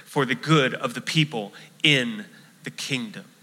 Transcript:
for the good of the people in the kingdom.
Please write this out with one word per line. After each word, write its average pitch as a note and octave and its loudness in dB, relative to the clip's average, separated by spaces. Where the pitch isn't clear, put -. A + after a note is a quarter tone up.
for C#3 0
the B2+ -2
good C3+ 2
of B2 -4
the A#2 -8
people B2 -2
in A#2+ 2
the - -10
kingdom. G#2+ -8